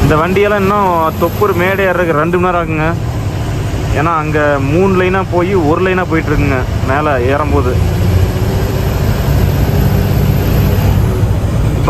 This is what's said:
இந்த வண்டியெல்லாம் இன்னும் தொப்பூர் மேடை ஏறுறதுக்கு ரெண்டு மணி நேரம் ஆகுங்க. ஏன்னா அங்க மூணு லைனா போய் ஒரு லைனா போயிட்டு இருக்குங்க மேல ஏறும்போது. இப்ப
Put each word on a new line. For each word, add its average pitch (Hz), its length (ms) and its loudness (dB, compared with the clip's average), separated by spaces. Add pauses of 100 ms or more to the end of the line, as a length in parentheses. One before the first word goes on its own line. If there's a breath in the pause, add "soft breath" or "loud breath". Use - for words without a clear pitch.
இந்த 147 160 2
வண்டியெல்லாம் 202 420 0
இன்னும் 185 580 0
தொப்பூர் 196 380 0
மேடை 190 300 0
ஏறுறதுக்கு 175 320 0
ரெண்டு 175 180 0
மணி 180 80 0
நேரம் 175 140 0
ஆகுங்க. 160 260 -4 (1120)
ஏன்னா 160 140 0 (100)
அங்க 151 160 -2 (320)
மூணு 190 300 2
லைனா 185 200 0 (140)
போய் 175 180 0 (160)
ஒரு 170 180 0
லைனா 185 240 0
போயிட்டு 156 200 -2
இருக்குங்க 143 280 0 (300)
மேல 147 240 0 (200)
ஏறும்போது. 143 400 0 (4000)
இப்ப 139 120 0